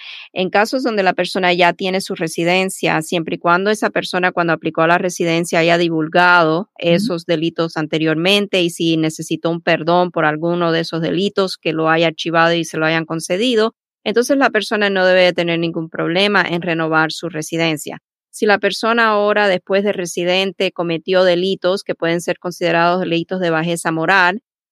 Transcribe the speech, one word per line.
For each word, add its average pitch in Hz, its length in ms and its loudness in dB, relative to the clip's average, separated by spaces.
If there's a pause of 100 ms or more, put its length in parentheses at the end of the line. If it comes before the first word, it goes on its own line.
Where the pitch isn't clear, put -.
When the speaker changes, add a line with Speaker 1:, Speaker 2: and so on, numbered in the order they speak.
(320)
Speaker 1:
en 185 160 -4
casos 220 340 0
donde 220 200 0
la 185 100 2
persona 180 400 0
ya 175 220 4
tiene 185 260 -2
su 190 140 -8
residencia, 175 880 -2
siempre 165 340 -4
y - 20 -18
cuando 180 320 2
esa 214 200 -2
persona, 180 420 -2
cuando 170 220 0
aplicó 160 280 -2
a 160 40 4
la 175 120 4
residencia, 175 600 -2
haya 170 180 4
divulgado 170 840 2
Speaker 2:
Ujú. 214 80 -8 (100)
Speaker 1:
esos 170 480 0
delitos 165 500 -2
anteriormente 165 840 0
y 170 80 0
si 165 260 0
necesitó 160 540 -2
un 170 100 -4
perdón 170 520 2
por 165 120 0
alguno 165 480 0
de 165 80 0
esos 165 220 -4
delitos, 190 560 -2
que 160 160 -4
lo 160 160 0
haya 165 160 4
archivado 165 480 0
y 170 100 -2
se 165 140 -8
lo 156 80 0
hayan 165 180 0
concedido, 214 720 -2 (300)
entonces 240 340 0
la 269 100 2
persona 208 400 0
no 190 160 0
debe 185 200 6
de 180 100 4
tener 170 240 -2
ningún 165 320 -4
problema 180 520 0
en 170 200 -2
renovar 160 500 0
su - 160 -10
residencia. 165 680 -4 (320)
Si - 160 -4
la 202 120 4
persona 226 500 0
ahora, 208 400 2
después 190 360 0
de 208 80 0
residente, 185 800 -2
cometió 175 520 0
delitos 185 580 0
que - 140 -6
pueden 170 240 -2
ser - 180 -4
considerados 175 600 0
delitos 170 400 -2
de 175 100 0
bajeza 170 400 -2
moral 180 520 2 (300)